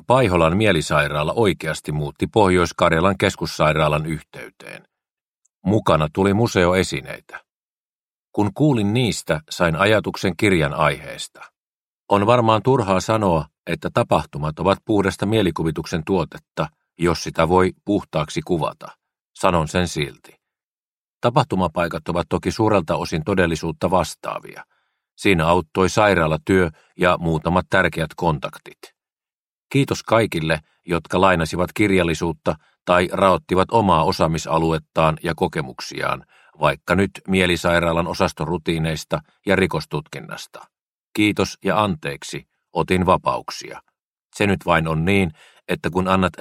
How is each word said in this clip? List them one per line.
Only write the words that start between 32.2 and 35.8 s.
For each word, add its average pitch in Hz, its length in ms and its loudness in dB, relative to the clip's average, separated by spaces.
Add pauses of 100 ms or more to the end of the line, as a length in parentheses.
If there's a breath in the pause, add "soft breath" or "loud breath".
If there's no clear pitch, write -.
tai 90 260 2
raottivat 92 600 2
omaa 95 320 4
osaamisaluettaan 80 1200 0
ja 82 120 -4
kokemuksiaan, 69 880 -6 (340 soft breath)